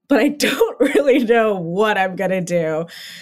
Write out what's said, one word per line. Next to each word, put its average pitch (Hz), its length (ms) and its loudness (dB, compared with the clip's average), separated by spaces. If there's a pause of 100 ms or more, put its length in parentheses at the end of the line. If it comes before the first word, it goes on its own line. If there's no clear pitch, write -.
but 285 100 4
I 269 100 4
<laughs> - 180 -2
don't - 340 -2
really 277 400 2
know 220 340 2
what 190 420 -2
I'm 185 200 -2
gonna 185 240 -2
do. 165 460 -2 (360)